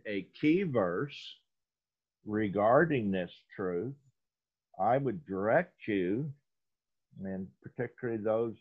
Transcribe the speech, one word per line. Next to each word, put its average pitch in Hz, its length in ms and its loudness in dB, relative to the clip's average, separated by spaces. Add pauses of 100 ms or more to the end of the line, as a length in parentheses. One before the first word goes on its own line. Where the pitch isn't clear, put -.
a 101 200 -4 (140)
key 160 220 6
verse 117 560 0 (1040)
regarding 107 880 2
this 90 220 -2 (220)
truth, 95 400 -4 (840)
I 113 180 2
would 110 280 -4
direct 107 600 -2
you, 107 460 -2 (920)
and 95 240 -8 (160)
particularly 117 600 -6
those 110 380 0